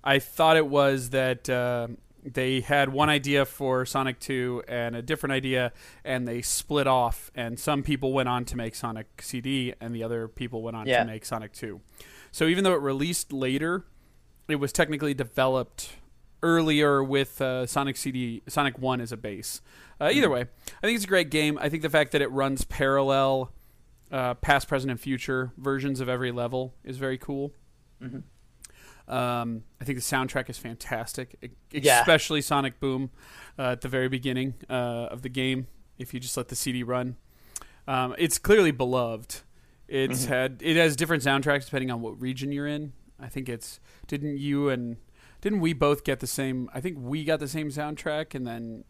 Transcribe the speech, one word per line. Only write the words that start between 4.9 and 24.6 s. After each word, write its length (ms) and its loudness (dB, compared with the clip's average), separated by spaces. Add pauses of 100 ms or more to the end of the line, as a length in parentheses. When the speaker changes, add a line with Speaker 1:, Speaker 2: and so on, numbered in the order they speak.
Speaker 1:
a 60 -6
different 320 -2
idea, 380 0 (340)
and 220 -2
they 140 -4
split 440 0
off, 480 2
and 240 -6
some 240 0
people 320 0
went 160 2
on 160 0
to 120 -6
make 180 -6
Sonic 460 -8
C 200 -6
D, 400 -2
and 140 -6
the 80 -4
other 240 -4
people 340 -6
went 160 -8
on 80 -8
Speaker 2:
Yeah. 140 4
Speaker 1:
to 60 4
make 200 -10
Sonic 280 -8
two. 260 -10 (520)
So 140 0
even 200 4
though 80 6
it 80 2
released 520 -2
later, 520 -2 (640)
it 80 0
was 160 -2
technically 400 2
developed 800 0 (500)
earlier 600 6
with, 380 0
uh, 240 0
Sonic 320 0
C 140 -4
D, 360 -4
Sonic 300 0
one 240 0
as 120 -6
a 40 -8
base. 440 -10 (380)
Uh, 140 2
either 140 6
Speaker 2:
Mm. 60 4
Speaker 1:
way, 80 0
I 460 -10
think 100 2
it's 80 -2
a 20 -14
great 220 4
game. 300 2
I 100 -2
think 140 -4
the 60 -2
fact 220 4
that 100 4
it 100 2
runs 340 0
parallel, 880 2 (580)
uh, 240 -2
past, 320 4